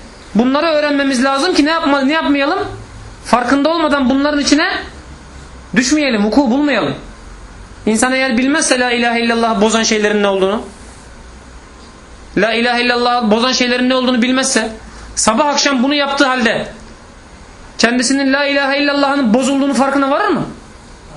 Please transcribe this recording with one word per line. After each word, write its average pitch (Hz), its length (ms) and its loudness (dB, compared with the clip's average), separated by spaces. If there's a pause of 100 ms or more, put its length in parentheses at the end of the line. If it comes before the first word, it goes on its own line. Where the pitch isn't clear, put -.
(360)
Bunları 262 300 2
öğrenmemiz 285 580 0
lazım 277 320 2
ki 302 100 4
ne 302 40 2
yapma-, 285 320 2
ne 262 120 2
yapmayalım? 285 460 0 (640)
Farkında 262 440 2
olmadan 285 400 2
bunların 285 300 2
içine 302 300 2 (1080)
düşmeyelim, 254 500 0
vuku 220 260 2
bulmayalım. 240 440 0 (880)
İnsan 220 280 2
eğer 262 240 0
bilmezse 269 420 0
la 247 120 0
ilahe 233 300 0
illallah 233 400 0
bozan 226 220 2
şeylerin 208 400 0
ne 202 40 2
olduğunu, 196 340 0 (1800)
la 214 160 2
ilahe 240 300 0
illallah 240 480 0
bozan 233 200 2
şeylerin 247 380 0
ne 262 60 2
olduğunu 254 260 2
bilmezse, 254 500 0 (440)
sabah 226 300 2
akşam 285 380 0
bunu 277 100 2
yaptığı 285 320 2
halde 226 420 0 (1120)
kendisinin 262 560 2
la 285 120 0
ilahe 277 340 0
illallah'ın 285 540 2
bozulduğunu 269 400 2
farkına 269 360 2
varır 359 180 0
mı? 262 180 0 (720)